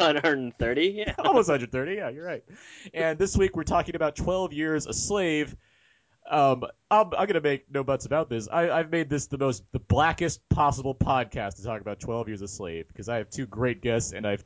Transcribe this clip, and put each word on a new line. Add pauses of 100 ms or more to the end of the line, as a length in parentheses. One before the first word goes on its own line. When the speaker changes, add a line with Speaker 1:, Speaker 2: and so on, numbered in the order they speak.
Speaker 1:
hundred
and
thirty,
yeah.
Speaker 2:
<laughs>
Almost
hundred
thirty,
yeah,
you're
right. (520)
And
this
week
we're
talking
about
twelve
Years
a
Slave. (760)
Um, (260)
I'm,
I'm
gonna
make
no
buts
about
this.
I,
I've
made
this
the
most,
the
blackest
possible
podcast
to
talk
about
twelve
Years
a
Slave,
because
I
have
two
great
guests,
and
I've,